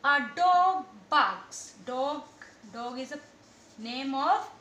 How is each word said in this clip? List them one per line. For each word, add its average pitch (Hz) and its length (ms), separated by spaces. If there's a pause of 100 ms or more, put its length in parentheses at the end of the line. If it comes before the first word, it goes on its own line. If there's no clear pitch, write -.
A 285 160 (160)
dog 359 480 (240)
barks. - 680 (100)
Dog, 269 380 (500)
dog 240 240
is 262 140
a 294 60 (640)
name 262 320
of 311 360 (100)